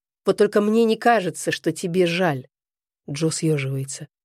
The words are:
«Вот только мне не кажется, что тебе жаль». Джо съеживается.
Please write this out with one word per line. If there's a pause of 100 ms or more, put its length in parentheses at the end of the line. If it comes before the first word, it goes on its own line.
(260)
«Вот
только
мне
не
кажется,
что
тебе
жаль». (640)
Джо
съеживается. (160)